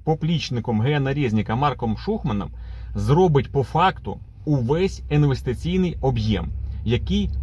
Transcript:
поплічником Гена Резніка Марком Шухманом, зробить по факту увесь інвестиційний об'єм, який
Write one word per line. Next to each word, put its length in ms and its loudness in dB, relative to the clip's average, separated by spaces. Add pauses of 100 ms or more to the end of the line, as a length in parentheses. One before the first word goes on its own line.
поплічником 760 0
Гена 340 2
Резніка 400 0
Марком 440 0
Шухманом, 520 -2 (440)
зробить 580 4
по 100 2
факту 580 0 (240)
увесь 640 0
інвестиційний 920 2
об'єм, 480 0 (360)
який 460 0 (120)